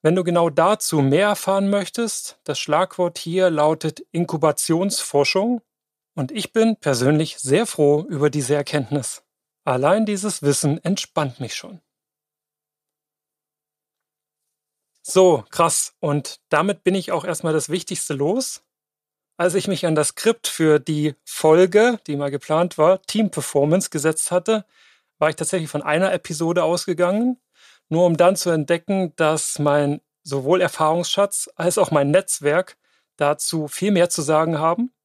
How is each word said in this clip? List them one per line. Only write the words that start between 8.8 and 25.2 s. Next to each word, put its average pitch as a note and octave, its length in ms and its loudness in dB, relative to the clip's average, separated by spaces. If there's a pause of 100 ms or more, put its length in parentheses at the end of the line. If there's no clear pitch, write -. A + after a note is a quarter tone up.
Allein D3+ 400 2
dieses G#3 380 -4
Wissen C#3+ 400 0
entspannt D#3 560 -4
mich A#2+ 160 -10
schon. - 260 -16 (3250)
So, F3+ 480 4
krass. - 500 0
Und D3 480 -4
damit E3+ 360 -2
bin F#3 100 2
ich F#3+ 180 -4
auch D#3+ 120 -4
erstmal E3 280 -4
das D#3 160 -2
Wichtigste E3 460 -6
los. F3 480 -4 (720)
Als E3+ 180 0
ich - 140 -2
mich F3+ 180 -2
an D#3+ 80 2
das D3+ 140 2
Skript - 380 -2
für D#3 320 2
die D3+ 360 -2 (100)
Folge, F#3+ 840 4
die D3 100 -6
mal C#3+ 140 -4
geplant F3 480 -2
war, F3+ 240 4
Team G#3 280 -2
Performance D3+ 600 0
gesetzt D#3 400 -2
hatte, G3+ 340 0 (540)
war D3+ 100 2